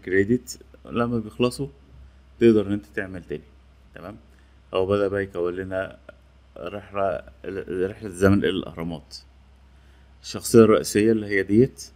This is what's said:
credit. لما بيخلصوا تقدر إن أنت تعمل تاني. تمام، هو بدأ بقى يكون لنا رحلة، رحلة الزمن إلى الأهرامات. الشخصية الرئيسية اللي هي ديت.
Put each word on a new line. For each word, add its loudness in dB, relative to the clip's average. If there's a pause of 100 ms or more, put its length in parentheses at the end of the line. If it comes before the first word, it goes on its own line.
credit. 0 (260)
لما -4
بيخلصوا -4 (720)
تقدر 6
إن -4
أنت -6
تعمل -10
تاني. -10 (520)
تمام، -16 (580)
هو 0
بدأ 0
بقى -4
يكون -6
لنا -8 (580)
رحلة، -6 (460)
رحلة -4
الزمن 4
إلى 0
الأهرامات. -8 (1040)
الشخصية 2
الرئيسية 6
اللي -2
هي -2
ديت. 0